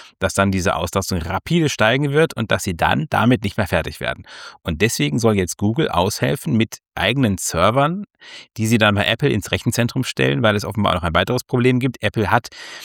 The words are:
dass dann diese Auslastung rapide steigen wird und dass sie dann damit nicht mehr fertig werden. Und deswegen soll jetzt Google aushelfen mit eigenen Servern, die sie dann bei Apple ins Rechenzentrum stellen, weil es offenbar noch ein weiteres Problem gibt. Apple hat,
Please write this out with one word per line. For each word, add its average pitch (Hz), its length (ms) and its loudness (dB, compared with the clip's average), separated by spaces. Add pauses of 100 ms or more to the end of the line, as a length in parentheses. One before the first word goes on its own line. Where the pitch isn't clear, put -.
(180)
dass - 140 -2
dann 98 180 2
diese 95 260 0
Auslastung 90 420 -2
rapide 113 500 0
steigen 135 440 0
wird 156 220 2
und 113 160 -2
dass 101 120 0
sie 92 120 -2
dann 113 360 0
damit 107 340 2
nicht 101 140 -2
mehr 104 80 0
fertig - 340 -2
werden. - 260 -8 (360)
Und 80 180 -4
deswegen 147 380 0
soll 113 180 2
jetzt 92 220 -2
Google 117 320 0
aushelfen 127 640 -2
mit 110 220 0 (200)
eigenen 107 380 2
Servern, 139 680 0 (520)
die 110 100 0
sie 113 120 4
dann 104 160 4
bei 101 100 0
Apple 117 240 0
ins 110 240 -2
Rechenzentrum 123 500 -2
stellen, 135 400 -2
weil 104 140 4
es 104 80 -2
offenbar 98 300 0
noch 85 80 -2
ein 85 120 -2
weiteres 95 300 0
Problem 127 340 2
gibt. 127 240 -4
Apple 104 280 0
hat, 120 180 0 (360)